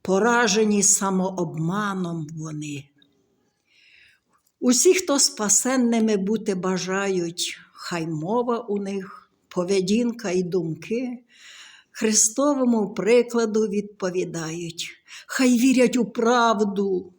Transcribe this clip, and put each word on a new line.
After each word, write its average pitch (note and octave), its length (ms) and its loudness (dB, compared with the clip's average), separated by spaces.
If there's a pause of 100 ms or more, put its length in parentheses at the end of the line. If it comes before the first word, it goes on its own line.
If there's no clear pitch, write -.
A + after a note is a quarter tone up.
Поражені G#3+ 800 2
самообманом F#3 1500 -2
вони. D3+ 520 -10 (1800)
Усі, B3+ 340 4
хто C#4 260 0
спасенними A3+ 1000 2
бути G3+ 380 -2
бажають, F#3 1040 -4 (140)
хай E3 340 -6
мова A3+ 520 -2
у G#3 180 -4
них, G3 540 -8 (160)
поведінка G3 840 0
і F#3 120 2
думки F#3+ 800 -4 (760)
Христовому A3+ 920 2
прикладу A3 760 2
відповідають. F3 1300 -6 (300)
Хай B3 320 4
вірять B3 380 4
у A#3 80 2
правду G#3 1120 0